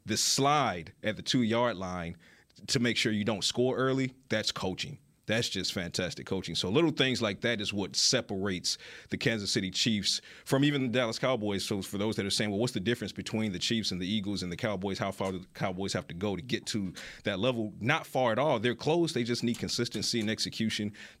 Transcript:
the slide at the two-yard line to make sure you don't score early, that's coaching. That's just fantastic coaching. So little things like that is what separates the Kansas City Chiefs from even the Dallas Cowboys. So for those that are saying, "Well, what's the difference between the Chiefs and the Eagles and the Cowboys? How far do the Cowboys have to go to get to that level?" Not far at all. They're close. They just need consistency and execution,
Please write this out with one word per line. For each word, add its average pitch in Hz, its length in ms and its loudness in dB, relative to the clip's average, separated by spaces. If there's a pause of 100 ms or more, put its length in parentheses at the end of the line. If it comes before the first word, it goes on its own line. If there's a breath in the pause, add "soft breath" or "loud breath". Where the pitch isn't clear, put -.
the 110 120 -2
slide 135 760 2 (100)
at 104 140 -2
the - 60 -8
two-yard 117 540 2
line 90 380 -6 (520 loud breath)
to - 120 2
make 120 160 2
sure - 160 2
you 104 140 2
don't 104 180 0
score 123 320 2
early, 131 380 2 (160)
that's 107 220 0
coaching. - 480 -4 (260)
That's 113 220 2
just 92 240 -2
fantastic 87 540 -4
coaching. 87 280 -4
So 87 140 0
little 147 240 4
things 131 300 2
like 104 200 0
that 117 200 2
is 101 100 -4
what 98 240 -4
separates 98 800 0 (320 loud breath)
the - 60 -2
Kansas 110 360 0
City 95 200 0
Chiefs 107 480 2 (240 loud breath)
from 139 220 4
even 147 160 4
the 131 80 0
Dallas 113 280 2
Cowboys. 107 460 0
So 101 180 -2
for 101 160 -6
those 104 200 0
that 101 80 2
are 101 40 0
saying, 107 200 2
"Well, 101 100 2
what's 127 140 2
the 101 80 -2
difference 107 320 0
between 110 400 -2
the 87 60 -4
Chiefs 110 320 0
and 90 100 -4
the 92 40 -4
Eagles 101 380 -2
and 90 80 -4
the 85 60 -6
Cowboys? 98 420 -2
How 98 120 -2
far 95 200 -2
do 92 80 -4
the - 140 -12
Cowboys 95 400 -2
have 90 140 -2
to - 60 -12
go 98 220 -2
to 87 60 -4
get 120 260 -4
to 98 240 -2 (320 loud breath)
that 101 160 0
level?" 113 400 0
Not 147 260 0
far 127 280 2
at 110 40 0
all. 135 220 4
They're 117 160 2
close. 160 380 2
They 123 100 0
just 117 220 0
need 117 120 2
consistency 117 640 -2
and 104 100 2
execution, 107 640 -2 (280 loud breath)